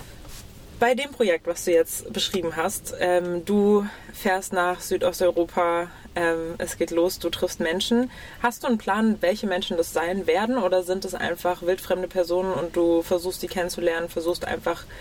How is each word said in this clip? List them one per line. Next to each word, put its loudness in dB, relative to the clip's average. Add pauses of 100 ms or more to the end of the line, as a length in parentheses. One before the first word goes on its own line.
(800)
Bei 4
dem -2
Projekt, 2
was -4
du 4
jetzt 2
beschrieben -2
hast, -4
ähm, 2
du 6 (260)
fährst -2
nach 2
Südosteuropa, 2 (280)
ähm, 0
es -6
geht -2
los, 2
du -2
triffst -2
Menschen. 0 (320)
Hast 0
du -6
einen 2
Plan, 2
welche 0
Menschen -2
das 0
sein -2
werden, 2
oder 2
sind -2
es -6
einfach -2
wildfremde 0
Personen 0
und -4
du 4
versuchst, -2
die -6
kennenzulernen, -2
versuchst -2
einfach, -4 (160)